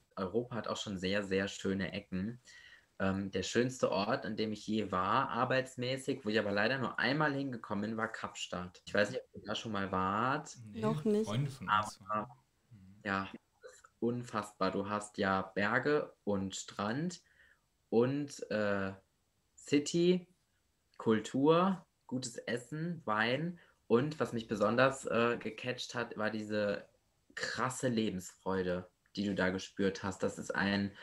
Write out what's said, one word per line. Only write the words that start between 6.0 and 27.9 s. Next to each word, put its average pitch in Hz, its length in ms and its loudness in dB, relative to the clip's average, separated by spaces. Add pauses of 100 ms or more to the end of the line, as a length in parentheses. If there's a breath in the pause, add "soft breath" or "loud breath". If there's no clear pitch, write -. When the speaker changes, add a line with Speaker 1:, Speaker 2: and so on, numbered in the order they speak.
Speaker 1:
wo 107 60 0
ich 110 80 4
aber 101 140 2
leider 113 260 2
nur 117 200 -2
einmal 143 360 2
hingekommen 113 560 -4
bin, 113 60 -4
war 113 160 -2
Kapstadt. - 760 -8
Ich - 80 -8
weiß 104 160 6
nicht, 127 120 -6
ob - 120 -20
ihr 101 120 -14
da 107 80 -4
schon 110 180 -6
mal 98 200 -2
wart. 107 680 0 (140)
Speaker 2:
Nee, 220 80 -8
Speaker 3:
Noch 220 240 0
nicht. 214 240 2
Speaker 2:
Freunde 143 220 0
von - 200 -10
uns - 380 0
Speaker 1:
Aber, - 0 -
Speaker 2:
waren. 107 180 -2 (440)
Mhm. 98 340 -20
Speaker 1:
ja, 98 300 -2 (280)
das - 100 -18
ist - 120 -20 (160)
unfassbar. 117 720 -2
Du 98 160 -2
hast 104 300 -4
ja 95 240 2
Berge 123 720 0 (100)
und 95 320 -2
Strand 131 680 -4 (680)
und, 135 600 2
äh, 101 440 0 (640)
City, 170 720 2 (680)
Kultur, 147 880 4 (200)
gutes 127 320 -6
Essen, 156 680 -6
Wein 127 520 0 (280 soft breath)
und 127 340 4
was 120 120 0
mich 113 160 -4
besonders, 117 580 4
äh, 117 320 2
gecatcht - 560 -6
hat, 113 220 -4
war 107 140 0
diese 104 580 -2 (460)
krasse 127 540 -2
Lebensfreude, 92 1000 -2 (260)